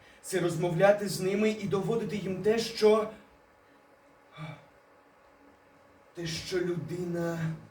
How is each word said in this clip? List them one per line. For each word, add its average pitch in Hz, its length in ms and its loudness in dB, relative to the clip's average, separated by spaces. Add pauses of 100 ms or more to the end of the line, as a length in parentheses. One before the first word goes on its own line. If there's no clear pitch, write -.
(220)
Це - 180 -4
розмовляти 175 680 4
з 170 120 -4
ними 202 280 2
і 208 180 -4
доводити 214 500 -2
їм 185 260 -6
те, 220 160 4
що, 214 500 4 (3000)
те, 170 140 -8
що 165 320 -4
людина 170 960 -4 (160)